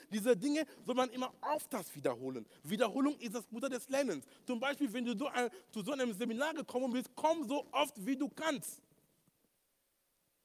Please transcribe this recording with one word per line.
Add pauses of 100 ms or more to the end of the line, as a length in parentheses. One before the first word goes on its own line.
diese
Dinge (200)
soll
man
immer (220)
öfters
wiederholen. (180)
Wiederholung
ist
das
Mutter
des
Lernens. (200)
Zum
Beispiel,
wenn
du
so
ein, (200)
zu
so
einem
Seminar
gekommen
bist,
komm
so
oft, (120)
wie
du
kannst. (1600)